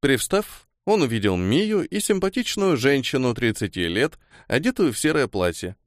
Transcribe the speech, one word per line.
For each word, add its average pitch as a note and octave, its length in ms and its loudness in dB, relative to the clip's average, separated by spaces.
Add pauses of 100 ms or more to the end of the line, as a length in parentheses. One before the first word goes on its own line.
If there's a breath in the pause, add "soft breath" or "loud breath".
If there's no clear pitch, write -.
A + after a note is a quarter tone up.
Привстав, - 640 0 (160)
он G#3 160 2
увидел G#2+ 380 0
Мию F3 500 0
и G3+ 100 -4
симпатичную G3 760 0
женщину C3 560 0
тридцати G#2+ 560 -2
лет, A#2 300 0 (300 soft breath)
одетую D#3+ 440 0
в - 60 -6
серое D3+ 300 2
платье. F2+ 480 -4 (100)